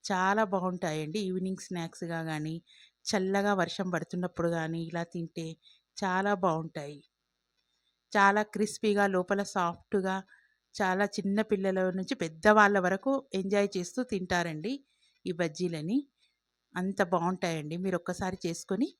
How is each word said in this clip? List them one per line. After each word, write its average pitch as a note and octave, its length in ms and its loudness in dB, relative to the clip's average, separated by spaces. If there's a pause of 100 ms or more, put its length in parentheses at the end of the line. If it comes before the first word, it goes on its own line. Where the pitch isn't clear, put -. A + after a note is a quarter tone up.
చాలా G3 400 2
బాగుంటాయండి F3+ 760 -2
ఈవినింగ్ F#3 440 -4
స్నాక్స్‌గా E3+ 580 -6
గానీ, D#3+ 340 -4 (500)
చల్లగా G3 480 2
వర్షం F3+ 360 0
పడుతున్నప్పుడు F3 600 -2
గానీ E3 360 -2
ఇలా E3+ 180 -4
తింటే E3 420 -8 (500)
చాలా G3 380 2
బాగుంటాయి. D#3+ 680 -2 (1120)
చాలా G3+ 300 6
క్రిస్పీగా, G#3 640 0
లోపల F#3+ 400 0
సాఫ్ట్‌గా, F#3+ 680 -2 (600)
చాలా F#3+ 320 2
చిన్న G3 360 -2
పిల్లల F#3+ 380 0 (100)
నుంచి F#3 240 -4
పెద్దవాళ్ళ G3+ 640 6
వరకు F#3+ 340 0 (220)
ఎంజాయ్ G3 360 2
చేస్తూ F#3 340 -4
తింటారండి F3 680 -2 (520)
ఈ F3+ 80 -4
బజ్జీలని. E3+ 680 -2 (760)
అంత F#3 340 -2
బాగుంటాయండి. E3+ 720 -2
మీరు F#3 180 -2
ఒక్కసారి F#3 440 -4
చేసుకొని F#3+ 480 -2 (120)